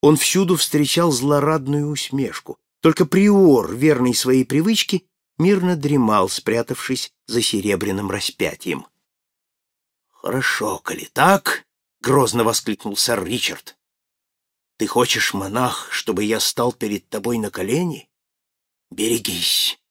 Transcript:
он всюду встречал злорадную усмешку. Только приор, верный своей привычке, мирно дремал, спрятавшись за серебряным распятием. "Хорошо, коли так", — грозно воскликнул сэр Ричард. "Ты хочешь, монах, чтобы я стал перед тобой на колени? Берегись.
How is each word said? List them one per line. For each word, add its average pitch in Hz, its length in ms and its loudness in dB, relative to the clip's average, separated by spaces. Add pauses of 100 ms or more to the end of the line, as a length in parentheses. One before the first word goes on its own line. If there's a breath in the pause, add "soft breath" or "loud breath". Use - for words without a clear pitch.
он 147 160 6
всюду 185 380 0
встречал 156 560 0
злорадную 143 760 0
усмешку. - 680 -6 (240)
Только 160 240 4
приор, 175 680 6
верный 127 400 4
своей 127 280 2
привычке, 180 600 0 (340)
мирно 180 380 2
дремал, 120 540 2
спрятавшись - 840 -4 (140)
за 117 140 0
серебряным 101 680 -2
распятием. 95 760 -6 (1200)
"Хорошо, 107 680 -4
коли - 260 -10
так", — - 600 2 (360)
грозно 123 420 2
воскликнул 107 540 -4
сэр 113 260 -2
Ричард. - 540 -6 (1000)
"Ты 107 100 -4
хочешь, 120 480 0
монах, 104 560 -4
чтобы - 320 -4
я 107 160 -2
стал 120 340 -2
перед 104 360 -6
тобой 113 280 -4
на 104 140 -4
колени? 131 580 -4 (800)
Берегись. - 880 -2 (120)